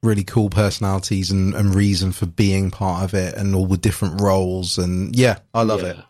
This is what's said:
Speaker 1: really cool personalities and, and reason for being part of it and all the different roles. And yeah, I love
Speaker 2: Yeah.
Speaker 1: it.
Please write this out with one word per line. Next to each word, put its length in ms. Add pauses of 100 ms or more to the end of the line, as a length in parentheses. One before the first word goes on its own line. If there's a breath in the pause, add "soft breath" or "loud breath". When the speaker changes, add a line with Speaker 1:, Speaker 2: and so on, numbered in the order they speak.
Speaker 1:
really 220
cool 260
personalities 800
and, 240
and 200
reason 380
for 140
being 460
part 320
of 100
it 200
and 200
all 120
the 100
different 440
roles. 580
And 360
yeah, 240 (160)
I 80
love 200
Speaker 2:
Yeah. 80
Speaker 1:
it. 60 (140)